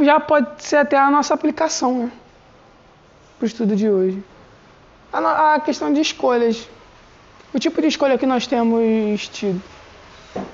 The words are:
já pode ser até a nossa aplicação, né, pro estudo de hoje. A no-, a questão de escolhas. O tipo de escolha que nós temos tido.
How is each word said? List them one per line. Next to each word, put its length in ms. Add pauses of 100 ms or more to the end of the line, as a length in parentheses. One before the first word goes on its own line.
já 160
pode 420
ser 140
até 200
a 140
nossa 240
aplicação, 680
né, 60 (1300)
pro 100
estudo 260
de 140
hoje. 340 (920)
A 80
no-, 60
a 340
questão 320
de 80
escolhas. 680 (840)
O 60
tipo 240
de 60
escolha 280
que 100
nós 200
temos 840
tido. 320 (920)